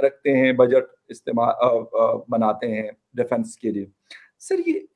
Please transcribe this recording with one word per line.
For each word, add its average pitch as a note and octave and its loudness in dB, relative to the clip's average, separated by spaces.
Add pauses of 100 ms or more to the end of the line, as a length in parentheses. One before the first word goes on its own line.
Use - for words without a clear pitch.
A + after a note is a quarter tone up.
रखते C#3 0
हैं, C3 4
बजट B2 4 (140)
इस्तेमा-, A#2 -2
अ, A#2 0 (100)
अ, A2+ 0
बनाते A2+ -2
हैं G#2+ -6 (200)
डिफेंस A#2+ -4
के A2+ -6
लिए। G2 -6 (520)
सर, F4 -4
ये E4+ -6